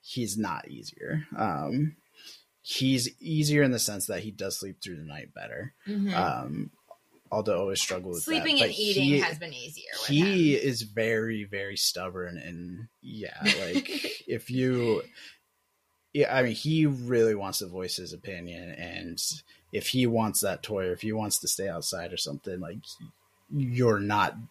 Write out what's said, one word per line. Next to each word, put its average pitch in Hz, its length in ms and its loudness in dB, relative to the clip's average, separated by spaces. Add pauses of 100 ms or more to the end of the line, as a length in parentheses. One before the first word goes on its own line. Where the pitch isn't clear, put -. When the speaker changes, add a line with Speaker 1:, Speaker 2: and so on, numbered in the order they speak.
Speaker 1:
he's 107 380 -2
not 92 300 -2
easier. - 580 -6 (100)
Um, 104 600 0 (640)
he's 131 480 2 (100)
easier 151 420 4
in 131 100 6
the 117 60 0
sense 104 280 -2
that 95 140 -2
he 107 100 -8
does 95 280 -6
sleep 98 220 -10
through 90 160 -10
the 76 60 -12
night 76 320 -14
better. - 400 -10 (140)
Speaker 2:
Mm-hmm. 202 260 0
Speaker 1:
Um, 67 560 -2 (640)
Alda 101 240 2
always 98 240 0
struggled 92 340 -4
with 82 80 -4
Speaker 2:
Sleeping 311 360 0
Speaker 1:
that, 240 60 6
Speaker 2:
and 214 80 2
Speaker 1:
but - 60 -4
Speaker 2:
eating 202 260 2
Speaker 1:
he, 143 160 6
Speaker 2:
has 165 180 0
been 165 140 -10
easier 127 400 -14
with - 160 -6
Speaker 1:
he 160 480 6
Speaker 2:
him. 135 120 2
Speaker 1:
is 117 140 -2
very, 110 640 0
very 98 320 -6
stubborn, 90 600 -2
and 87 500 -10 (140)
yeah, 113 380 -10
Speaker 2:
<laughs> - 40 -4
Speaker 1:
like, - 440 0 (400)
if 123 220 -4
you, 123 520 2 (1080)
yeah, 139 240 4
I 131 60 6
mean, 117 120 2
he 156 320 4
really 120 500 4
wants 98 240 -4
to 101 60 -6
voice 90 300 -6
his 87 160 -8
opinion, 87 600 -12
and 87 480 -10 (520)
if 104 160 -2
he 127 200 4
wants 110 320 2
that 95 240 -2
toy 95 240 -2
or 90 40 0
if 87 100 -6
he 107 100 -2
wants 107 280 0
to - 80 -4
stay 98 200 -2
outside 85 440 -4
or 87 40 -6
something, 82 420 -6
like, 101 200 -8 (720)
you're 123 480 4
not 101 360 2 (140)